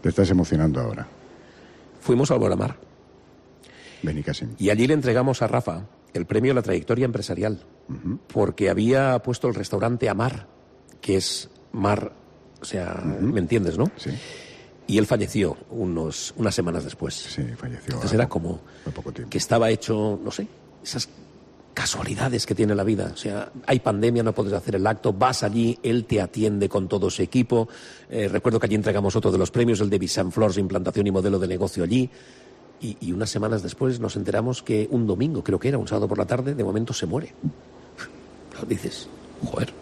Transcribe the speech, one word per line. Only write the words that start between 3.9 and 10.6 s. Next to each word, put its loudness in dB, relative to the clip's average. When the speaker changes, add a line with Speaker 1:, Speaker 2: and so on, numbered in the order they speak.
Speaker 1:
Benicàssim. -4
Speaker 2:
Y 2
allí 4
le 4
entregamos 2
a 2
Rafa -2
el -2
premio 2
a 4
la 2
trayectoria 0
empresarial, -2
Speaker 1:
Ujú. -6
Speaker 2:
porque 2
había 4
puesto -2
el 0
restaurante 0
Amar, -2